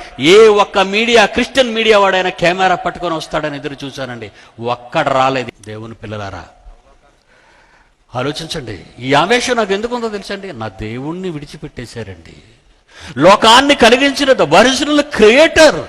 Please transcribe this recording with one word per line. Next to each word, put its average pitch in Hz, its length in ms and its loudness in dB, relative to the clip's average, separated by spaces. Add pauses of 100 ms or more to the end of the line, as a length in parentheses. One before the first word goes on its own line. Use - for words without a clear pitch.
(200)
ఏ 170 180 6
ఒక్క 208 400 4
మీడియా, 208 480 2
క్రిస్టియన్ 240 480 -2
మీడియా 214 240 2
వాడైనా 190 300 2
కెమెరా 180 460 0
పట్టుకొని 170 400 -6
వస్తాడని 151 420 -6
ఎదురు 139 280 -12
చూశానండి, 123 460 -12 (300)
ఒక్కడ 123 480 -4
రాలేదు. 131 420 0 (160)
దేవుని 110 280 -16
పిల్లలారా, 101 500 -12 (1700)
ఆలోచించండి. 131 640 -8 (200)
ఈ 131 140 -2
ఆవేశం 240 400 0
నాకు 214 180 -2
ఎందుకు 226 220 -4
ఉందో 226 140 -6
తెలుసండి, 196 440 -12
నా 110 160 -12
దేవుణ్ణి 139 600 -10
విడిచిపెట్టేశారండి. 120 1040 -16 (840)
లోకాన్ని 226 560 6
కలిగించిన 269 580 2
the 202 120 2
original 247 420 2
creator, 285 1040 4